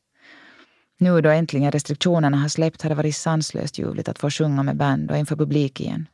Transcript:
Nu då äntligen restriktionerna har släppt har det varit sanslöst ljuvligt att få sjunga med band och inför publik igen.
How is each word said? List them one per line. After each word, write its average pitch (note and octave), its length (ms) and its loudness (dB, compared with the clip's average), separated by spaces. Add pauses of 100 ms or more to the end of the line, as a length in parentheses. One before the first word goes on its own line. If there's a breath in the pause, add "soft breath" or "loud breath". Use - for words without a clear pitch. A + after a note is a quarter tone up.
(1000 loud breath)
Nu F3+ 220 4
då D#3 80 6
äntligen C#3+ 420 2
restriktionerna D3 680 2
har D3 120 0
släppt D#3+ 320 -2
har D#3+ 80 -2
det D3+ 60 -2
varit D3+ 200 0
sanslöst - 640 -2
ljuvligt - 300 -4
att - 100 -6
få D3 100 0
sjunga C#3+ 340 0
med C#3 140 -2
band D3 340 0
och D3 60 0
inför D3+ 180 -2
publik C#3+ 460 0
igen. - 320 -6